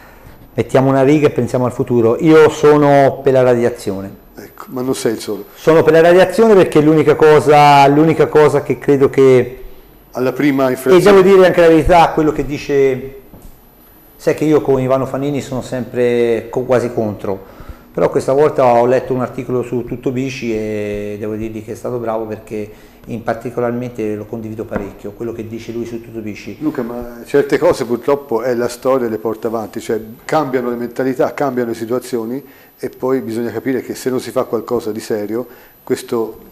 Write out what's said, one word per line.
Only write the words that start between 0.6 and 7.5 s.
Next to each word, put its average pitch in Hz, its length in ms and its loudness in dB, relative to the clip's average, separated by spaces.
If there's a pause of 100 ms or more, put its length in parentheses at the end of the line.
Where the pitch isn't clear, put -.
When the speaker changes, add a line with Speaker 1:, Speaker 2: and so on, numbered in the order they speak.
Speaker 1:
una 135 160 2
riga 147 240 4
e - 20 -6
pensiamo 123 360 -2
al 120 60 -4
futuro". 120 460 0
Io 156 300 6
sono 143 760 4
per 135 120 0
la 131 80 4
radiazione. 117 760 -2 (160)
Speaker 2:
Ecco, - 360 -20
ma 127 100 -8
non 127 140 -4
sei 123 180 -4
il 107 80 -8
solo. 101 240 -10 (100)
Speaker 1:
Sono 160 280 2
per 156 100 4
la 160 80 6
radiazione 185 540 4
perché 175 240 4
è 151 40 6
l'unica 151 320 4
cosa, 147 720 6